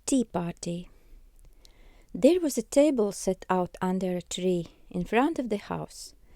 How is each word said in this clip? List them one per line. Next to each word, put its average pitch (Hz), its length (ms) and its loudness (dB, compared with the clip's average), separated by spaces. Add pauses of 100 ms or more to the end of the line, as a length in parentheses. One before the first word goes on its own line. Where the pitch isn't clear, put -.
tea 262 200 2
party. 175 640 -6 (1200)
There 285 260 6
was 302 180 -2
a 226 40 -2
table 269 480 4
set - 380 -4
out 180 320 0
under 185 340 0
a 180 60 -4
tree 180 460 -2 (240)
in 180 140 -4
front 262 340 2
of 254 100 -4
the 208 80 -2
house, - 580 -10 (220)